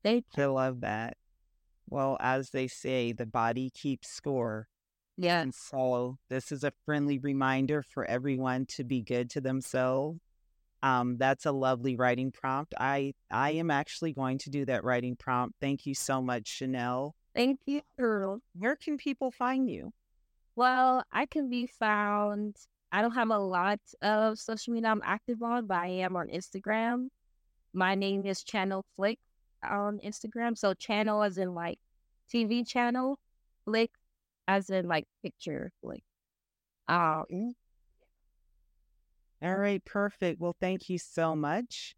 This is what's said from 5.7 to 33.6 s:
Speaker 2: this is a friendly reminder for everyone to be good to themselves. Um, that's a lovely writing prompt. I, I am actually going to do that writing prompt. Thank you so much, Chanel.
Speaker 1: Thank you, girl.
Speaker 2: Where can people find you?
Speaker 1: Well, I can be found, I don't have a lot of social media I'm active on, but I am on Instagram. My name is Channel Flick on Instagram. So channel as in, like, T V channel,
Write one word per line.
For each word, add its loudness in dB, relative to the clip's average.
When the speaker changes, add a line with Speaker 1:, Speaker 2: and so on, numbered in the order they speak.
Speaker 2:
this -4
is -4
a 0
friendly 2
reminder 2
for -6
everyone 0
to -8
be -2
good 0
to -4
themselves. 0
Um, 2
that's 2
a 2
lovely 2
writing 2
prompt. -4
I, 0
I 2
am 0
actually -2
going -2
to -10
do -2
that 0
writing 0
prompt. -2
Thank -2
you -4
so 0
much, -2
Chanel. -4
Speaker 1:
Thank 2
you, -2
girl. 0
Speaker 2:
Where 0
can -6
people -2
find 0
you? -8
Speaker 1:
Well, 6
I 0
can -2
be 0
found, 0
I 2
don't 2
have 2
a 4
lot 2
of 4
social -6
media 2
I'm 4
active -2
on, 0
but 2
I 0
am -2
on -2
Instagram. -2
My 2
name 0
is -2
Channel -2
Flick 0
on -2
Instagram. -4
So 2
channel 0
as 0
in, 0
like, -6
T 2
V 0
channel, 0